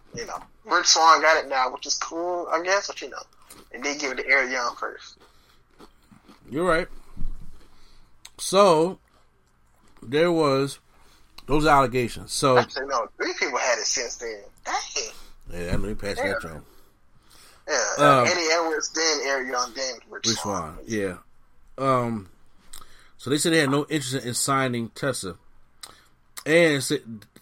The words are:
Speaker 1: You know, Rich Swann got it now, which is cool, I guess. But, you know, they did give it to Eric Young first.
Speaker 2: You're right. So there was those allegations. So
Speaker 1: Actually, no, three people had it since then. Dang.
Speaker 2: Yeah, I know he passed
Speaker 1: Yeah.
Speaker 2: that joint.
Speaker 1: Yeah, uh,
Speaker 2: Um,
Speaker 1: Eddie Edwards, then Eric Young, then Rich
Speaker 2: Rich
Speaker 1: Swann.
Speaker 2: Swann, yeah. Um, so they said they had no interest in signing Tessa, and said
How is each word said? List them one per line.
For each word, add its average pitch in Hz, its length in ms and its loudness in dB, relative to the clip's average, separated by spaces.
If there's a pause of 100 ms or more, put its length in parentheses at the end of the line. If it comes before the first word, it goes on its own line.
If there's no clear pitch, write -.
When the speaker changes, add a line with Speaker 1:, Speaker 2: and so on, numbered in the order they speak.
(220)
Speaker 1:
You 107 60 -8
know, 90 160 -14 (220)
Rich 175 220 0
Swann 160 340 8
got 156 160 6
it 135 100 -2
now, 131 240 0
which 127 140 -14
is 139 120 -4
cool, 175 540 -6
I 165 100 0
guess. 190 260 0
But, - 140 -10
you 135 80 -10
know, - 120 -14 (500)
they - 80 -16
did 143 200 -6
give 139 120 -4
it 127 60 -6
to 135 100 -6
Eric 131 240 2
Young 123 240 -4
first. - 420 -12 (1300)
Speaker 2:
You're 151 180 -2
right. 170 200 2 (1500)
So 185 640 4 (1000)
there 151 300 2
was 143 480 2 (680)
those 151 180 4
allegations. 131 680 4
So 131 240 4
Speaker 1:
Actually, 131 300 0
no, 127 200 -2 (100)
three - 220 -4
people 139 180 -2
had 113 220 0
it 101 60 -6
since 117 320 -4
then. 110 240 -10 (240)
Dang. 349 100 -6 (760)
Speaker 2:
Yeah, 87 220 -6
I 85 40 0
know 95 120 0
he 107 60 -4
passed 101 220 -4
Speaker 1:
Yeah. 101 160 -2
Speaker 2:
that - 80 -4
joint. 80 220 -12 (1040)
Speaker 1:
Yeah, 131 300 0
uh, 143 240 6
Speaker 2:
Um, 120 60 4
Speaker 1:
Eddie 170 240 0
Edwards, 165 380 0
then 160 340 0
Eric 135 260 -2
Young, 123 240 -4
then 131 220 -8 (140)
Rich - 180 -6
Speaker 2:
Rich 113 120 0
Speaker 1:
Swann. 87 360 -6
Speaker 2:
Swann, - 120 -16
yeah. 98 300 -4 (600)
Um, 120 520 -2 (880)
so - 120 -10
they 151 80 2
said 165 160 2
they 160 60 6
had 139 100 2
no 143 200 2
interest 131 360 -4
in 123 80 -6
signing 123 560 -2
Tessa, 107 480 -6 (1080)
and 151 380 4
said 113 420 -6 (160)